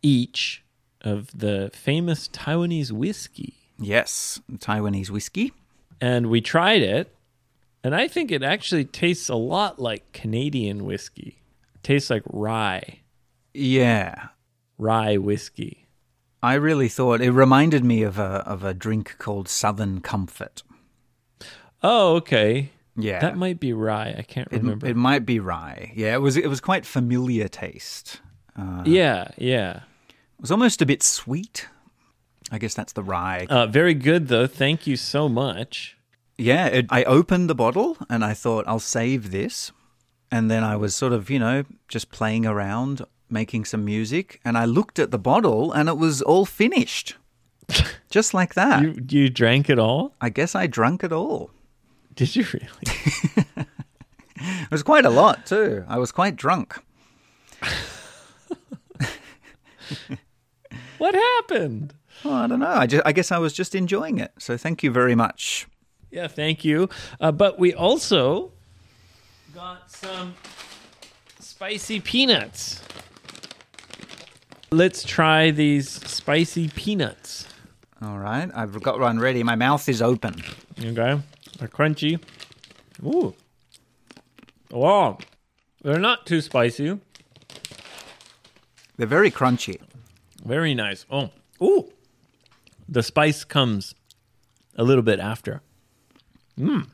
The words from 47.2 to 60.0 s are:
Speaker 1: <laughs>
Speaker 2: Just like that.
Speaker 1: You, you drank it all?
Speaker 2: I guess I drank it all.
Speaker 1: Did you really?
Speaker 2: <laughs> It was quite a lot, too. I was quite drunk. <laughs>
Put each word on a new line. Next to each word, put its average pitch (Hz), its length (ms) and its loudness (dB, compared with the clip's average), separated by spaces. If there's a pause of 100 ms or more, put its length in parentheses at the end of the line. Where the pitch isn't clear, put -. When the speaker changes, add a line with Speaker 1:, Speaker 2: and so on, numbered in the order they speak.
Speaker 1:
<laughs> - 400 -2
Speaker 2:
Just 220 240 2
like 185 220 0
that. 185 260 4
Speaker 1:
You, 160 160 0 (120)
you 143 200 6
drank 123 400 4
it 131 100 6
all? 131 400 2
Speaker 2:
I - 100 -2
guess 143 240 -2
I 185 140 0
drank 127 380 2
it 165 80 -2
all. 196 380 -4 (640)
Speaker 1:
Did - 200 0
you 240 160 2
really? - 920 -2 (100)
Speaker 2:
<laughs> - 120 -8 (680)
It 175 360 -8
was 147 120 -2
quite 302 220 6
a - 40 6
lot, 151 360 6
too. 143 420 0
I 117 120 -2
was 123 120 -2
quite 190 240 -2
drunk. 151 400 -2 (840)
<laughs> - 0 - (3250)